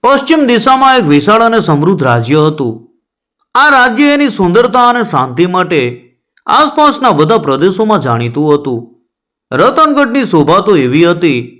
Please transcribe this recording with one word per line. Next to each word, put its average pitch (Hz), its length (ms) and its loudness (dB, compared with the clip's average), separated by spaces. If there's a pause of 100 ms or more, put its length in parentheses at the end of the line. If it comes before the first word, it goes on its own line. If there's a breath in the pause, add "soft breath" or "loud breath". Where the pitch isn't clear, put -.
પશ્ચિમ 269 420 0
દિશામાં 262 520 2
એક 208 100 0
વિશાળ 160 360 2
અને 226 160 2
સમૃદ્ધ 160 440 0
રાજ્ય 123 400 0
હતું. 147 300 -2 (840)
આ 285 140 2
રાજ્ય 262 440 2
એની 285 220 -2
સુંદરતા 233 540 0
અને 240 140 0
શાંતિ 135 440 -2
માટે 180 340 -2 (680)
આસપાસના 285 680 0
બધા 156 260 2
પ્રદેશોમાં 180 640 -2
જાણીતું 120 420 -2
હતું. 143 320 -2 (720)
રતનગઢની 269 760 0
શોભા 170 360 0
તો 196 160 0
એવી 139 300 0
હતી 170 340 -2 (180)